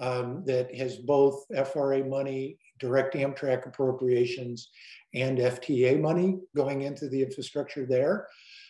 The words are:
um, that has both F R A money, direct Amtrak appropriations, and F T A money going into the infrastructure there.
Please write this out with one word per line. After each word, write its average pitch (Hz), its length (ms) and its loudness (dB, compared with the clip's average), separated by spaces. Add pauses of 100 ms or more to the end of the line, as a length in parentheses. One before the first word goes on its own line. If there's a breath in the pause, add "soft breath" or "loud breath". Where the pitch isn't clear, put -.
um, 127 460 -4
that 127 300 0
has 120 220 -6
both 139 540 4
F 135 240 -2
R 139 180 2
A 135 100 2
money, 135 540 -4 (200)
direct 135 380 0
Amtrak 139 500 -2
appropriations, 123 1040 0 (420 loud breath)
and 131 280 0
F 123 200 0
T 127 260 2
A 139 120 6
money 175 400 2 (160)
going 139 280 0
into 139 260 -6
the 135 120 -2
infrastructure 139 640 -4
there. 135 440 2 (420 loud breath)